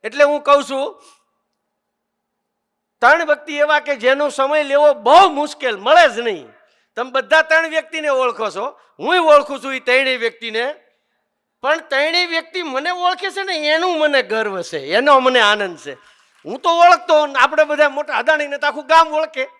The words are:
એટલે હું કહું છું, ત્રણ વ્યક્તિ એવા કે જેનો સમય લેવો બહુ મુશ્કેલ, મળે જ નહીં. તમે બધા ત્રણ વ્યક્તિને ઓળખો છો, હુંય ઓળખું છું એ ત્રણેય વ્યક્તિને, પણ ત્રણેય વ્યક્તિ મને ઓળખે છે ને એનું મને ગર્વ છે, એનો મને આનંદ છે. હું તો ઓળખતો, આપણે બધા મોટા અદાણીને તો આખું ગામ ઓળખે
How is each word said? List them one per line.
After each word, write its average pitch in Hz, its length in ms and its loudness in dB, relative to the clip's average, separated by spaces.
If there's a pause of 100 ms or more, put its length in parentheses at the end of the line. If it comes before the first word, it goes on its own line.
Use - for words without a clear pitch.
એટલે 254 260 0
હું 294 200 -4
કહું 285 200 6
છું, 269 160 -4 (2250)
ત્રણ 311 300 4
વ્યક્તિ 294 340 -4
એવા 294 220 0
કે 285 160 -4
જેનો 277 340 0
સમય 285 320 -2
લેવો 285 240 2 (140)
બહુ 294 100 8 (220)
મુશ્કેલ, 294 360 -6 (120)
મળે 320 260 6
જ 208 40 -10 (100)
નહીં. 160 200 -8 (500)
તમે 254 180 -8
બધા 294 340 2
ત્રણ 320 260 0
વ્યક્તિને 311 340 -6 (120)
ઓળખો 226 340 -4
છો, 202 100 -8 (340)
હુંય 330 220 0 (120)
ઓળખું 285 280 2
છું 262 160 -8
એ - 100 -8
ત્રણેય 262 360 0
વ્યક્તિને, 226 400 -6 (1000)
પણ 311 280 -2
ત્રણેય 330 420 -2
વ્યક્તિ 330 300 -6
મને 294 280 -6 (160)
ઓળખે 370 280 -4
છે 392 140 -6
ને 359 60 -4 (200)
એનું 359 240 -2
મને 294 220 0 (100)
ગર્વ 214 240 -4 (140)
છે, 160 100 -8 (180)
એનો 277 160 4 (120)
મને 254 160 2 (100)
આનંદ 196 320 -4
છે. 143 100 -14 (520)
હું 202 180 -12
તો 349 60 0 (160)
ઓળખતો, 339 300 4 (280)
આપણે 302 260 2
બધા 294 280 0
મોટા 294 240 -6
અદાણીને 294 380 -2
તો 294 80 -2
આખું 285 240 -6
ગામ 320 280 4
ઓળખે 311 260 -6 (140)